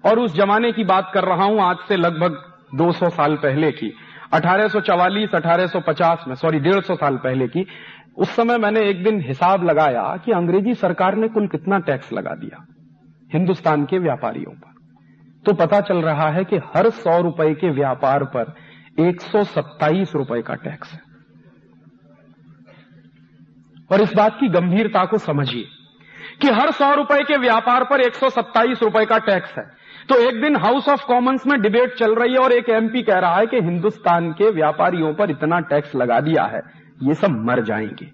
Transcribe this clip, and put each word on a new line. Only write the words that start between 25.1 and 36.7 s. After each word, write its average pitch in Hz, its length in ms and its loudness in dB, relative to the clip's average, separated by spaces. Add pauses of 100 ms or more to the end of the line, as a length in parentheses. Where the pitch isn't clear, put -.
समझिए 131 460 -4 (760)
कि 285 100 4
हर 262 200 2
सौ 285 240 2
रुपए 285 280 2
के 294 140 0
व्यापार 247 460 2
पर 269 180 0
एक 240 140 0
सौ 269 160 0
सत्ताईस 240 520 0
रुपए 214 220 2
का 220 160 2
टैक्स 190 360 -2
है। 117 60 -10 (460)
तो 262 100 4
एक 233 220 2
दिन 294 160 2
House 220 300 0
of 285 160 2
Commons 247 440 0
में 277 140 2
डिबेट 208 320 2
चल 220 220 0
रही 240 180 0
है 262 60 2
और 262 120 4
एक 240 180 2
एमपी 226 340 0
कह 190 160 2
रहा 175 160 2
है 202 100 4
कि 233 140 -2
हिंदुस्तान 170 720 0
के 196 200 2
व्यापारियों 160 640 0
पर 196 180 0
इतना 151 300 -2
टैक्स 147 340 -4
लगा 123 240 2
दिया 151 260 0
है, - 160 -8 (420)